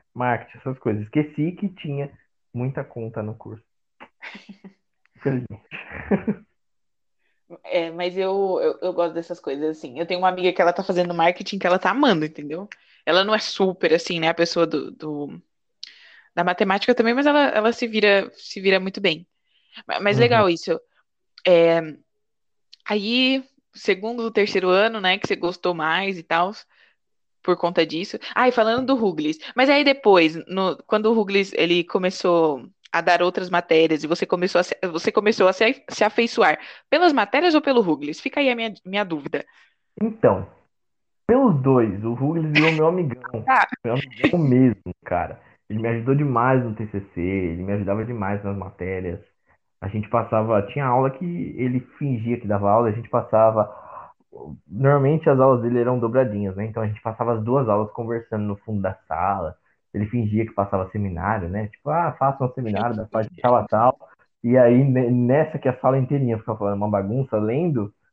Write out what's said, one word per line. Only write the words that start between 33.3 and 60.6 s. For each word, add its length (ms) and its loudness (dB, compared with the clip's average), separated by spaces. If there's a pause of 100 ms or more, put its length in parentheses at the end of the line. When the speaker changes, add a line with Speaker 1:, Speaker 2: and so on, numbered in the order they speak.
Speaker 2:
matérias 540 2
e 40 -6
você 180 -2
começou 340 0
a 40 2
se, 120 -4 (160)
você 200 -2
começou 360 2
a 60 4
se, 360 0
se 140 0
afeiçoar 560 2 (300)
pelas 240 4
matérias 420 2
ou 60 4
pelo 200 4
Ruglis? 380 -2
Fica 220 -4
aí 80 2
a 60 0
minha, 180 -6 (120)
minha 200 -2
dúvida. 400 -6 (560)
Speaker 1:
Então, 460 0 (800)
pelos 360 4
dois, 420 2
o 100 -4
Ruglis 380 -2
virou 220 2
meu 140 2
amigão. 360 -2
Speaker 2:
<laughs> 240 -8
Ah. 200 4 (180)
Speaker 1:
Meu 80 0
amigão 440 -2
mesmo, 560 2 (120)
cara. 340 -4 (300)
Ele 100 -4
me 80 -2
ajudou 280 0
demais 480 2
no 120 -6
T 120 -8
C 140 -6 (120)
C, 80 -6
ele 420 -2
me 100 -4
ajudava 300 -2
demais 400 -6
nas 140 -6
matérias. 640 -8 (600)
A 100 -10
gente 200 -6
passava, 540 0
tinha 220 -6
aula 260 2
que 440 -8
ele 260 -2 (180)
fingia 400 -2
que 80 -10
dava 240 2
aula, 160 4
a 40 0
gente 180 -8
passava, 600 2 (960)
normalmente 600 2
as 100 4
aulas 220 6
dele 180 0
eram 200 0
dobradinhas, 560 0
né? 100 -6
Então 160 -6
a 60 -4
gente 140 -8
passava 340 -4
as 80 -4
duas 260 0
aulas 220 0
conversando 520 -6
no 120 -4
fundo 260 -6
da 160 -4 (100)
sala. 480 -4 (380)
Ele 140 -4
fingia 380 -2
que 80 -16
passava 360 -2